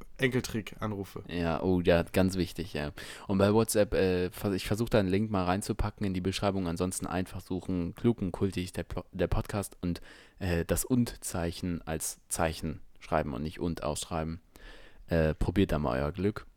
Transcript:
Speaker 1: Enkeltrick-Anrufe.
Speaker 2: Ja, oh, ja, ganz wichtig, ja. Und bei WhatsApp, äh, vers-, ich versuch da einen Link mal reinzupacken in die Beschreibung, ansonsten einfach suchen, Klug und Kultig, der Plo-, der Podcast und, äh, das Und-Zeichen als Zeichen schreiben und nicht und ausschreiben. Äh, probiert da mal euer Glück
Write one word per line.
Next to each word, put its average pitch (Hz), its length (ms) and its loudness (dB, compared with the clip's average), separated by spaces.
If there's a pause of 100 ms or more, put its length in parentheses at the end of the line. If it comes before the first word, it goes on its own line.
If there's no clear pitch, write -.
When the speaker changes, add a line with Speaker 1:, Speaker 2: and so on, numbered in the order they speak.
(160)
Speaker 1:
Enkeltrick-Anrufe. 110 1120 -2
Speaker 2:
Ja, 85 340 0
oh, 90 180 4
ja, 85 220 6
ganz 92 340 2
wichtig, 85 360 -2
ja. 73 180 -2 (380)
Und 98 100 2
bei 98 140 8
WhatsApp, 110 420 4
äh, 90 360 2
vers-, 101 240 -2
ich 92 120 -2
versuch 110 220 0
da 117 100 4
einen 98 120 4
Link 104 200 2
mal 95 140 2
reinzupacken 104 640 0
in 95 80 0
die 92 80 -2
Beschreibung, 95 440 0
ansonsten 87 400 -2
einfach 92 340 -4
suchen, 90 540 -4
Klug - 280 2
und 90 100 -2
Kultig, 95 400 -2
der 87 120 -6
Plo-, - 280 -8
der 90 160 0
Podcast - 540 -2
und, 87 180 -2 (380)
äh, 85 260 0
das - 200 0
Und-Zeichen 90 1000 -2
als - 320 -4 (100)
Zeichen 80 520 -2 (180)
schreiben 78 360 0
und 62 80 -4
nicht 78 180 -6
und 82 240 -2
ausschreiben. 80 560 -4 (680)
Äh, 78 260 4
probiert 95 380 2
da 76 60 0
mal 65 220 0
euer 73 120 -2
Glück 98 340 -4 (100)